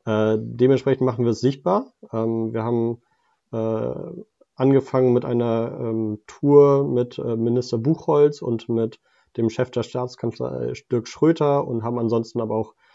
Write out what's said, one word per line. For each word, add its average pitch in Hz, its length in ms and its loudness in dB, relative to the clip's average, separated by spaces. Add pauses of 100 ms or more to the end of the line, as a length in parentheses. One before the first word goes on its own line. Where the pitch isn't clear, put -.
Äh, 110 320 2
dementsprechend 127 640 2
machen 123 220 0
wir 117 80 2
es 107 80 -4
sichtbar. 175 520 0 (200)
Ähm, 113 420 -4
wir 113 80 -4
haben, 117 400 -2 (480)
äh, 113 760 -6 (300)
angefangen 131 580 2
mit 123 120 2
einer, 117 560 -2
ähm, 110 480 -4
Tour 143 580 6
mit, 123 320 -2
äh, 123 180 -4
Minister 117 420 -2
Buchholz 147 640 2
und 117 280 -4
mit 113 320 -2 (360)
dem 113 140 0
Chef 123 220 -4
der 120 100 -2
Staatskanzlei, 123 920 -6 (180)
Dirk 117 160 -2
Schröter, 147 580 2
und 117 160 -6
haben 117 160 -4
ansonsten 117 420 -2
aber 110 140 -4
auch 110 200 -4 (200)